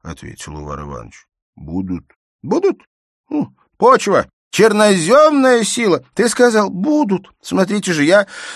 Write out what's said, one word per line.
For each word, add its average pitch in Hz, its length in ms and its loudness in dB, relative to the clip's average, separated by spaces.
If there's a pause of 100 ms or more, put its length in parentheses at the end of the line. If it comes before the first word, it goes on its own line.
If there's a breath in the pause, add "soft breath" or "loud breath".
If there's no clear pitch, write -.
ответил 78 560 -16
Увар 73 240 -12
Иванович. 65 460 -18 (280)
"Будут". 87 480 -10 (380)
"Будут? 320 400 -4 (480)
Ну, - 260 -6 (220)
почва, 202 500 2 (220)
чернозёмная 226 1120 4
сила. 196 400 -2 (120)
Ты 240 140 0
сказал: 220 420 2
'Будут'. 208 560 -2 (140)
Смотрите 190 520 -2
же, 151 100 0
я 196 240 2 (280 loud breath)